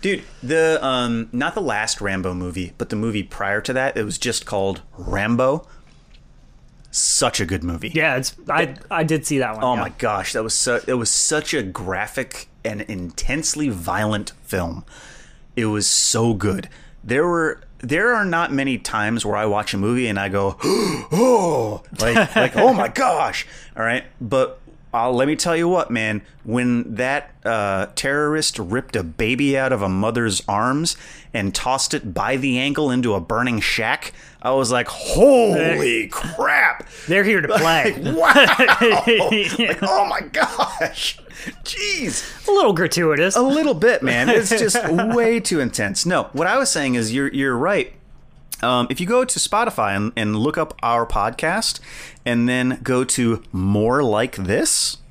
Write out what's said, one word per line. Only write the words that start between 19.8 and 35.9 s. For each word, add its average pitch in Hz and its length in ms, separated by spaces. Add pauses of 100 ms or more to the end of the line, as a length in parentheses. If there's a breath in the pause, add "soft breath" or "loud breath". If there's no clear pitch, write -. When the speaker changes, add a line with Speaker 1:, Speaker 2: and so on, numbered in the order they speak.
Speaker 1:
and 104 100
I 98 120
go, 98 280
<gasps> - 40
"Oh," 175 1200 (180)
like, 120 340
like, 185 220
"Oh 226 160
my 202 160
Speaker 2:
<laughs> - 60
Speaker 1:
gosh." - 520 (300 loud breath)
All 110 80
right. 120 200 (140)
But, 131 400 (340)
uh, 120 180
let 127 180
me 156 80
tell 170 180
you 165 140
what, 180 220
man, 110 320 (200 soft breath)
when 120 520
that, 131 360 (140)
uh, 101 520
terrorist 147 640
ripped 113 380
a 101 60
baby 123 560
out 131 140
of 107 100
a 98 80
mother's 110 580
arms 127 480 (380 loud breath)
and 98 200
tossed - 380
it 135 220
by 110 240
the 127 200
ankle 139 320
into 123 240
a 95 60
burning 113 400
shack, - 540 (260 loud breath)
I 127 120
was 131 180
like, 123 180
"Holy 165 1120